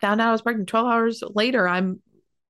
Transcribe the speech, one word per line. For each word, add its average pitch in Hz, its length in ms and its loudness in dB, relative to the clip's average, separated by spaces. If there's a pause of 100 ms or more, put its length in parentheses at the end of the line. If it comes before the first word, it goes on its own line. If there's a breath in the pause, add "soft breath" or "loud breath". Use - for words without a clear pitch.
Found 208 200 0
out 226 80 2
I - 20 4
was 220 100 0
pregnant 220 280 -4
twelve 226 180 0
hours 226 360 0 (120)
later. 220 320 2
I'm, 185 340 -2 (480)